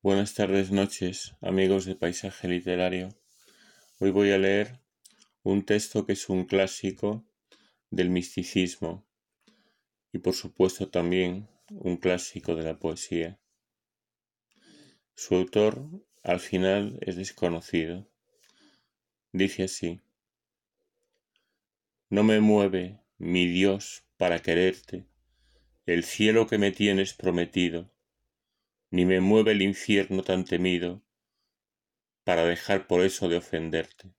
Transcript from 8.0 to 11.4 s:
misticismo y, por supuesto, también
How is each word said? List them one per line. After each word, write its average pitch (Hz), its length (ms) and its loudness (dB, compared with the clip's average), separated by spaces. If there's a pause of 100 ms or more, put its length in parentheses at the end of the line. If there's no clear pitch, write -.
misticismo 90 920 -4 (1080)
y, 87 60 -8
por 92 160 -2
supuesto, 92 560 -2
también 90 580 -2 (220)